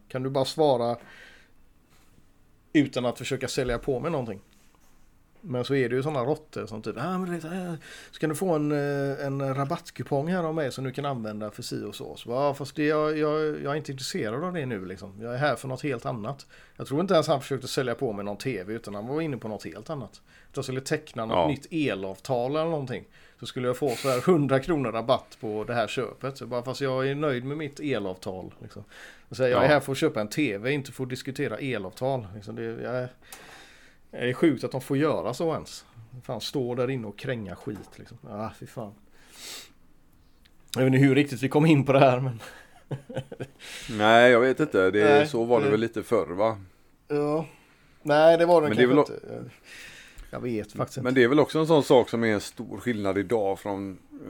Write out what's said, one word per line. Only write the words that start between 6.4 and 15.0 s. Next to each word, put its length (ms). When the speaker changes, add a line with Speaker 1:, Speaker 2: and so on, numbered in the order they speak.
Speaker 1:
som 160
typ, 160
"Ah, 200
men 80
du 60
vet, 120
eh, 300
så 80
kan 100
du 60
få 140
en, 220
eh, 540
en 300
rabattkupong 720
här 160
av 120
mig 160
som 120
du 80
kan 140
använda 460
för 120
si 200
och 120
så." 200
Så 140
bara, 160
"Ja, 80
fast 220
det, 100
jag, 320
jag, 220
jag 320
är 40
inte 160
intresserad 520
av 100
det 120
nu, 200
liksom. 360